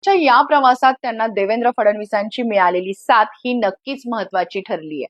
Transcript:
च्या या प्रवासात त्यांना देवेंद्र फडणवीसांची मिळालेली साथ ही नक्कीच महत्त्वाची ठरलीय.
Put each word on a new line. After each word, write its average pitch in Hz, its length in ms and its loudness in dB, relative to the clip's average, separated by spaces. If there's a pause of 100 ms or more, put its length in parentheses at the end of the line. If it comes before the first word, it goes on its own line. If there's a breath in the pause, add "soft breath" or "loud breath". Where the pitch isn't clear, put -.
च्या 392 100 2
या 277 280 4
प्रवासात 262 600 4
त्यांना 226 260 -4
देवेंद्र 220 500 0
फडणवीसांची 214 680 -2
मिळालेली 185 500 0
साथ 226 320 2 (200)
ही 247 80 -2
नक्कीच 240 540 -4
महत्त्वाची 196 640 -6
ठरलीय. 156 400 -8